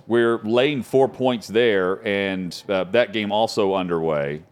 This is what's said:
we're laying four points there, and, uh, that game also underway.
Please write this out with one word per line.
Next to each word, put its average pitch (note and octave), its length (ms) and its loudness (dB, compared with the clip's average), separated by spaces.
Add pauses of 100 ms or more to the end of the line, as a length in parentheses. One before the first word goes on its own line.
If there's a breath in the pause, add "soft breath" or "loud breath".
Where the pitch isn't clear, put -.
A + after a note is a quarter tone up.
we're A#2 360 2
laying B2 380 0
four C3+ 260 2
points B2 400 -2
there, G2+ 580 2
and, F#2+ 600 -4
uh, F#2+ 180 0
that G#2 280 0
game G#2+ 180 -4
also G#2 440 0
underway. D#2+ 680 -2 (100)